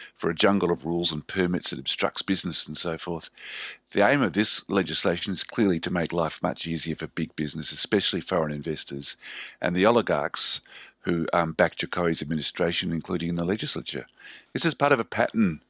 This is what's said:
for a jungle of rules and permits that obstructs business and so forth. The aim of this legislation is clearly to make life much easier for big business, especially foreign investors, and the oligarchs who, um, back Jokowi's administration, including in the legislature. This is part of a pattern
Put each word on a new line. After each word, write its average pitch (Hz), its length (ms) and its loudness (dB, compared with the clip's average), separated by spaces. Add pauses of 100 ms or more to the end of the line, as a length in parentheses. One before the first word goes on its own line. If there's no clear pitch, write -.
(140)
for - 140 -2
a 85 60 0
jungle 98 360 4
of 85 140 -2
rules 85 260 0
and 78 160 -6
permits 90 440 0
that - 80 -6
obstructs - 420 -2
business - 480 0
and 78 80 -6
so 82 220 -2
forth. 82 320 -8 (640)
The 101 140 6
aim 139 140 6
of 98 140 2
this - 340 2
legislation 90 640 0
is 87 100 -2
clearly 98 380 2
to 90 100 -4
make 85 220 0
life 82 300 -2
much - 240 -4
easier 82 280 -4
for 78 120 -8
big 76 300 -6
business, 76 360 -4
especially 92 480 0
foreign 80 320 -2
investors, 73 640 -6 (460)
and 90 120 0
the 90 120 6
oligarchs 92 760 2 (420)
who, 85 300 0
um, 85 200 2
back 85 240 2
Jokowi's 85 440 0
administration, 82 720 -2
including 85 380 -2
in 87 60 0
the 85 100 -2
legislature. 92 600 -4 (460)
This - 140 0
is 160 80 2
part 143 180 4
of 120 80 4
a 113 40 0
pattern 104 640 0